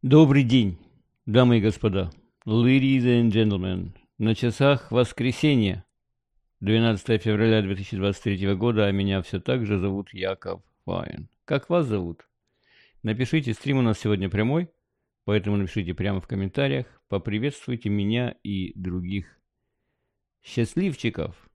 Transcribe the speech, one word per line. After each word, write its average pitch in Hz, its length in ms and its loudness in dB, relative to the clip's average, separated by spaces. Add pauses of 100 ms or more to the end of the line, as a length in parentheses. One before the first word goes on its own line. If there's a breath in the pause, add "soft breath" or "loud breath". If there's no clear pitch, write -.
Добрый 143 380 8
день, 113 360 2 (480)
дамы 120 320 4
и - 20 2
господа, 98 500 0 (340)
ladies 131 600 2
and 120 260 4
gentlemen. 92 640 0 (260)
На 110 160 2
часах 131 560 0
воскресенье, 117 920 0 (760)
двенадцатое 110 600 0
февраля 110 440 2
две 95 140 -4
тысячи 98 200 -10
двадцать 98 280 -2
третьего 98 320 0
года, 107 300 2
а 101 40 2
меня 98 320 0
все 95 180 -6
так 123 240 -2
же 101 140 -2
зовут 98 340 -4
Яков 92 480 -8 (260)
Файн. - 420 -8 (160)
Как - 260 -4
вас 165 160 2
зовут? 92 420 -6 (760 soft breath)
Напишите, 123 500 -2
стрим 139 240 -2
у 127 40 2
нас 113 180 0
сегодня 98 280 0
прямой, 123 440 -2 (520)
поэтому 104 320 0
напишите 92 380 -4
прямо 98 260 -4
в - 60 -16
комментариях, 131 800 -4
поприветствуйте 113 840 -6
меня 104 540 -2
и 98 320 -6
других 90 640 -8 (1040)
счастливчиков 117 1120 -4